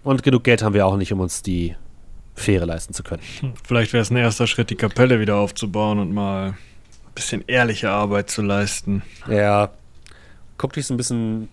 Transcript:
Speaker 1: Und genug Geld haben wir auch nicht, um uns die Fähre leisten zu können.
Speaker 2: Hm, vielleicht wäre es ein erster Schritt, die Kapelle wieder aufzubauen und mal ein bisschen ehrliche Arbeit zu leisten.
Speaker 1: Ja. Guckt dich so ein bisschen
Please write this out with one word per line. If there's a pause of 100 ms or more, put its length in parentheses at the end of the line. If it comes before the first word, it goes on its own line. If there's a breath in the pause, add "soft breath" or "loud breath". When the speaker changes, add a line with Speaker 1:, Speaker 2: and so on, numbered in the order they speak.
Speaker 1:
Und
genug
Geld
haben
wir
auch
nicht,
um
uns
die (580)
Fähre
leisten
zu
können. (180)
Speaker 2:
Hm, (100)
vielleicht
wäre
es
ein
erster
Schritt,
die
Kapelle
wieder
aufzubauen
und
mal
ein
bisschen
ehrliche
Arbeit
zu
leisten. (260 loud breath)
Speaker 1:
Ja. (880 soft breath)
Guckt
dich
so
ein
bisschen